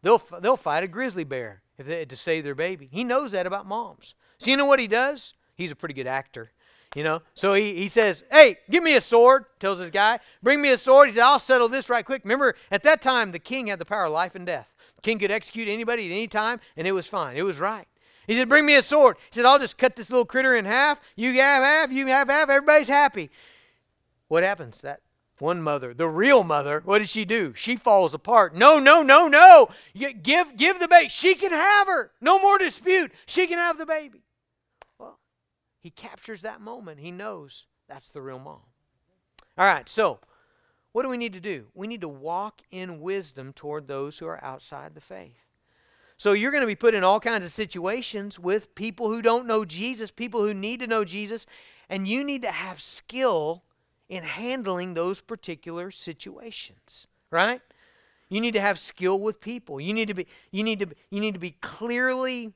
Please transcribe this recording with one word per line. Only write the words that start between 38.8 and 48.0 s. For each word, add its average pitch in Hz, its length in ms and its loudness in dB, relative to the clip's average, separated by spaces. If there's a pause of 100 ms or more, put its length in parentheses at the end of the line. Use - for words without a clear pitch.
All 185 80 2
right, 156 220 0
so 185 320 -4 (720)
what 233 100 -4
do 269 60 -6
we 247 80 -6
need 233 160 -8
to 185 80 -18
do? 165 340 -12
We 196 140 -14
need 226 140 -12
to 165 60 -10
walk 165 520 -12 (100)
in 180 300 -16
wisdom 151 520 -12
toward 147 360 -14
those 139 300 -10
who 160 80 -16
are 165 180 -14
outside 139 500 -18
the 151 60 -20
faith. 170 380 -20 (800)
So 202 140 0
you're 220 200 -2
gonna 277 140 -2
be 214 80 -4
put 226 200 0
in 196 80 -2
all 190 160 2
kinds 214 280 -6
of 160 40 -14
situations 202 880 -10